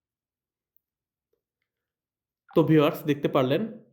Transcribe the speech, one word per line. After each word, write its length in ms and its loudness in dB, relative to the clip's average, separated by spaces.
তো 80 4
ভিউয়ার্স, 400 2
দেখতে 260 -4
পারলেন 500 -2